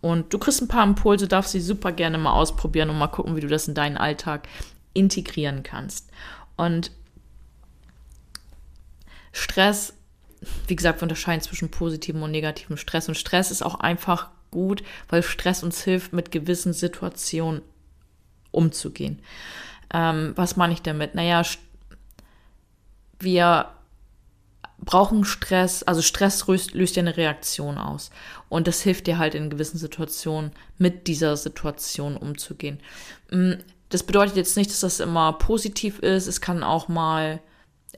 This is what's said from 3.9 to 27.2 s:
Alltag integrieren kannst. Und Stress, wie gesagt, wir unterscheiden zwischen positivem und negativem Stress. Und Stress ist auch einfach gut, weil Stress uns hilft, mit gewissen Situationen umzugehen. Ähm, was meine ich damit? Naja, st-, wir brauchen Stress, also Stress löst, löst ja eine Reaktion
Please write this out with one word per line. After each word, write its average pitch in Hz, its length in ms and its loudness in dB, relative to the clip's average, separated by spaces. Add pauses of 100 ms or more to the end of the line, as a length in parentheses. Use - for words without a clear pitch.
Alltag 147 540 -4 (440)
integrieren 151 720 2
kannst. - 480 -12 (460)
Und 170 340 0 (2500)
Stress, - 600 2 (760)
wie 180 80 0
gesagt, 165 240 2
wir - 40 -2
unterscheiden 160 380 -2
zwischen - 300 -8
positivem 160 500 -4
und 156 100 -6
negativem 151 440 -4
Stress. 160 320 -4
Und 160 80 -4
Stress - 360 0
ist - 100 -4
auch - 140 -4
einfach 175 520 0 (240)
gut, 190 320 -2 (240)
weil 170 160 4
Stress - 400 -2
uns 170 180 -4
hilft, 185 300 0
mit 175 220 -4
gewissen 175 400 0
Situationen 165 880 -4 (920)
umzugehen. 151 680 0 (720)
Ähm, 160 420 0
was 175 220 0
meine 170 160 4
ich 165 80 -4
damit? 151 340 -4
Naja, 170 240 4
st-, 170 200 -2 (1600)
wir 175 440 6 (1160)
brauchen 196 420 4
Stress, - 580 0
also 165 180 2
Stress - 460 2
löst, 185 260 2
löst 185 220 2
ja 185 60 2
eine 170 160 0
Reaktion 147 600 -2